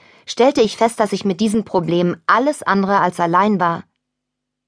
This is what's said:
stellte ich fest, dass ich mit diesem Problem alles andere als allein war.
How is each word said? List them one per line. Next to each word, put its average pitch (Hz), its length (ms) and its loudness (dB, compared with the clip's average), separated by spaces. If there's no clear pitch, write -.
stellte 254 380 2
ich 208 160 -2
fest, 226 200 0
dass 208 140 -2
ich 196 140 -4
mit 185 140 -2
diesem 214 240 0
Problem 175 520 -2
alles 269 360 0
andere 196 380 0
als 180 200 -2
allein 180 400 2
war. 170 240 -2